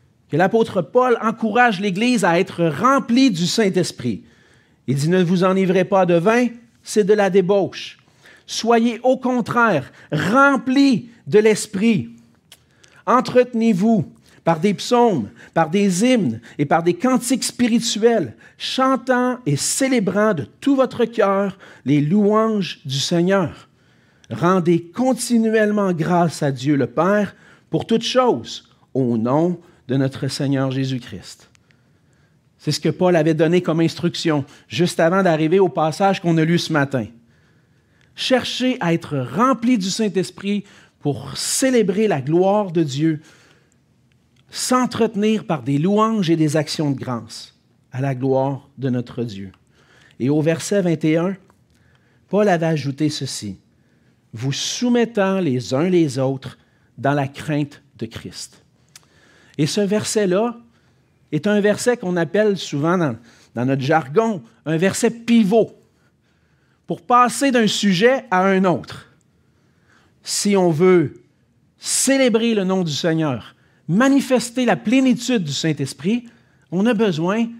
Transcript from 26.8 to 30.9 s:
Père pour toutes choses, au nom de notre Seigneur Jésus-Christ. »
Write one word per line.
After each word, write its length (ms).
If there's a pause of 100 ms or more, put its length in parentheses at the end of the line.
Père 480 (340)
pour 160
toutes 180
choses, 720 (200)
au 240
nom 400 (280)
de 100
notre 300
Seigneur 440
Jésus-Christ. » 800 (1080)